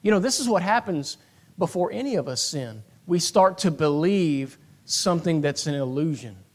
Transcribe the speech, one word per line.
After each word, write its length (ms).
You 100
know, 80
this 200
is 80
what 160
happens 540
before 340
any 240
of 140
us 120
sin. 420
We 140
start 400
to 100
believe 880
something 560
that's 260
an 80
illusion. 640